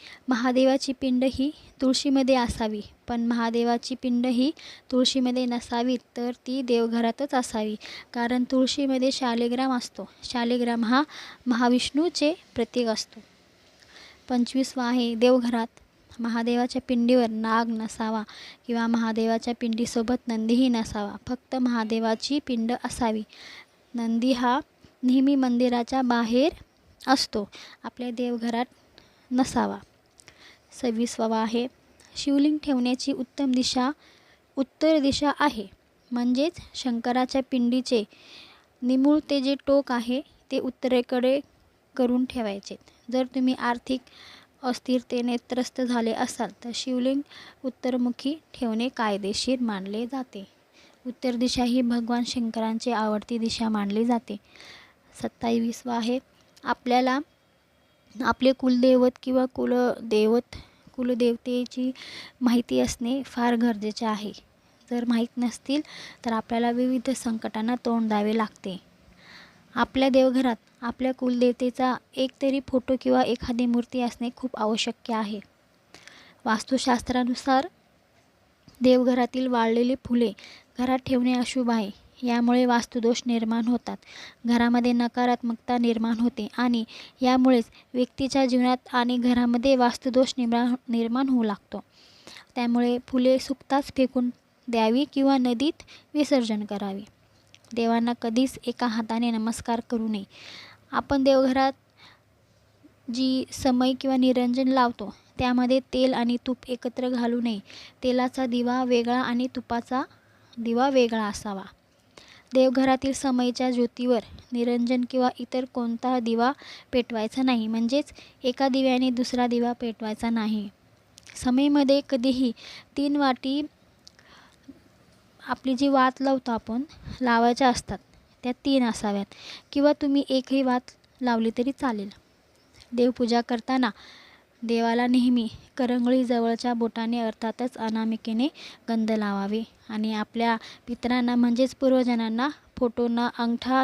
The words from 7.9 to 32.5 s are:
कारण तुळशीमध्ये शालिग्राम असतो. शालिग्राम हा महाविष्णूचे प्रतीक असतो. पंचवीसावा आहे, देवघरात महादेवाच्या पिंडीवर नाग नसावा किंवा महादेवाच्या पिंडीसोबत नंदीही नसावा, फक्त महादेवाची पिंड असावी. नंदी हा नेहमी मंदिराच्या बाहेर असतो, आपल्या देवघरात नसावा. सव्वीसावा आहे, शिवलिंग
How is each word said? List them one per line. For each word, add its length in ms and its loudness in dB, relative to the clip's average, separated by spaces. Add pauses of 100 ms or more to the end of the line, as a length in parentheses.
कारण 380 0
तुळशीमध्ये 600 2
शालिग्राम 640 0
असतो. 320 -10 (140)
शालिग्राम 600 -2
हा 180 2 (440)
महाविष्णूचे 840 2 (220)
प्रतीक 320 -2
असतो. 340 -6 (1080)
पंचवीसावा 600 -2
आहे, 260 0
देवघरात 680 2 (400)
महादेवाच्या 680 -2
पिंडीवर 380 4
नाग 420 0
नसावा 540 -4 (440)
किंवा 200 -2
महादेवाच्या 720 0
पिंडीसोबत 680 -2
नंदीही 400 2
नसावा, 480 -2 (100)
फक्त 300 -8
महादेवाची 880 0
पिंड 260 -2 (120)
असावी. 380 -2 (720)
नंदी 380 0
हा 260 0 (440)
नेहमी 320 4
मंदिराच्या 680 0
बाहेर 500 2 (540)
असतो, 420 0 (360)
आपल्या 260 -10
देवघरात 540 -2 (640)
नसावा. 480 0 (1000)
सव्वीसावा 580 -2
आहे, 280 -2 (500)
शिवलिंग 460 2